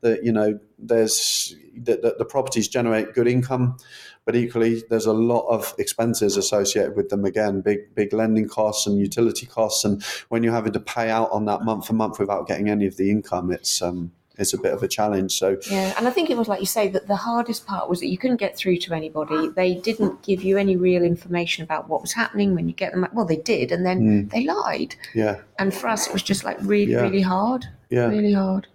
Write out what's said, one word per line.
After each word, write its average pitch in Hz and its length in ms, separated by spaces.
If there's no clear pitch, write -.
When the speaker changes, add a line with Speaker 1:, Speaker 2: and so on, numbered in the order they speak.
Speaker 1:
That, 113 220
you 117 80
know, 107 260
there's, 113 760
that, 113 180
that 117 160
the 110 80
properties 120 420
generate 113 460
good 120 140
income, 127 500
but 120 100
equally 117 540
there's 110 160
a 110 80
lot 117 340
of 110 300
expenses 107 580
associated 101 580
with 101 140
them. 101 160
Again, 98 380
big, 101 320
big 104 180
lending 110 360
costs 107 380
and 101 120
utility 107 480
costs. - 380
And 101 180
when 117 140
you're 113 100
having 113 200
to 120 80
pay 117 280
out 113 240
on 107 140
that 104 180
month 110 220
for - 80
month 110 240
without 98 280
getting 101 220
any 104 180
of 92 100
the 98 140
income, 90 400
it's, - 300
um, 87 320
it's 98 140
a 95 40
bit 95 140
of 98 120
a - 40
challenge. 101 480
So 98 200
Speaker 2:
Yeah, 190 300
and 226 80
I 254 60
think 320 180
it 247 60
was, 233 100
like 202 140
you 196 60
say, 214 220
that 185 200
the 202 80
hardest 233 500
part - 240
was 175 80
that - 80
you 185 120
couldn't 254 180
get 202 200
through 185 220
to 175 160
anybody. 156 540
They 185 260
didn't 202 480
give 185 220
you 190 140
any 196 180
real 180 260
information 175 600
about - 240
what - 140
was - 100
happening 202 420
when 170 140
you 170 60
get - 180
them. 180 200
Well, 214 140
they 165 120
did, 165 340
and 175 120
then 180 160
Speaker 1:
Mm. 104 300
Speaker 2:
they 240 160
lied. 320 480
Speaker 1:
Yeah. 214 260
Speaker 2:
And 190 160
for - 140
us, 214 180
it - 60
was 190 100
just, - 220
like, - 180
really, 208 300
Speaker 1:
Yeah. 240 100
Speaker 2:
really 196 200
hard. 208 440
Speaker 1:
Yeah. 123 200
Speaker 2:
Really 208 240
hard. 190 400